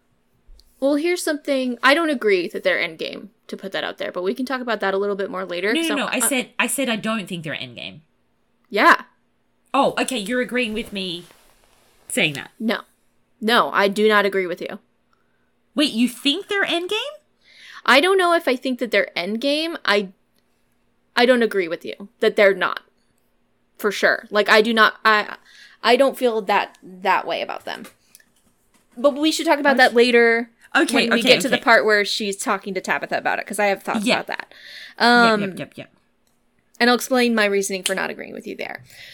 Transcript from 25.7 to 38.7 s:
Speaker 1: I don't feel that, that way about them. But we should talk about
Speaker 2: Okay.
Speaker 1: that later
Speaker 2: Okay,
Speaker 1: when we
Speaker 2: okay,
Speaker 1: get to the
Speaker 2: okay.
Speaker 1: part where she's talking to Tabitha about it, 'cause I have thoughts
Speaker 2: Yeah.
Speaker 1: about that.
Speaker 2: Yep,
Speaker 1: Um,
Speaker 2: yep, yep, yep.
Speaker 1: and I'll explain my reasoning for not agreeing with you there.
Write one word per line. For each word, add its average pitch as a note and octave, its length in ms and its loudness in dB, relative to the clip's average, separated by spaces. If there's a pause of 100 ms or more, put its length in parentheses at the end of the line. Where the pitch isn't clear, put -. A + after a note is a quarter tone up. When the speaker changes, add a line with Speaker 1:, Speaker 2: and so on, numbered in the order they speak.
Speaker 1:
I A#3 120 4
don't C4+ 220 2
feel A3+ 240 0
that, F#3+ 400 0
that F#3 460 -2
way - 160 -4
about - 220 -8
them. - 200 -12 (1120)
But C4 180 2
we D4+ 160 0
should D#4 140 -4
talk D4+ 140 2
about C#4 160 2
Speaker 2:
Okay. - 20 2
Speaker 1:
that B3+ 160 6
later A#3 560 4 (260)
Speaker 2:
Okay, C4+ 300 2
Speaker 1:
when A#3 80 0
we E3+ 60 4
Speaker 2:
okay, - 100 2
Speaker 1:
get G3+ 120 4
to C4+ 80 -2
the A#3+ 80 2
Speaker 2:
okay. - 60 -10
Speaker 1:
part A3+ 220 4
where G#3 180 4
she's G3 340 -4
talking G3 360 -6
to F#3 80 -6
Tabitha E3 360 -4
about C#3+ 220 -2
it, - 60 -10
'cause G#3 140 -8
I G#3 80 2
have F#3+ 160 -2
thoughts G#3+ 200 -4
Speaker 2:
Yeah. A3 120 0
Speaker 1:
about - 120 -4
that. - 260 -12 (460)
Speaker 2:
Yep, A3+ 80 2
Speaker 1:
Um, A#3 340 6
Speaker 2:
yep, F#3+ 180 -6
yep, C#3+ 180 -14
yep. - 160 -18 (840)
Speaker 1:
and A#3+ 100 4
I'll B3 60 4
explain A#3+ 400 0
my G#3+ 100 2
reasoning G3 380 -2
for F#3+ 120 -4
not E3 140 -4
agreeing - 240 -14
with - 140 -14
you - 80 -10
there. - 280 -12 (300)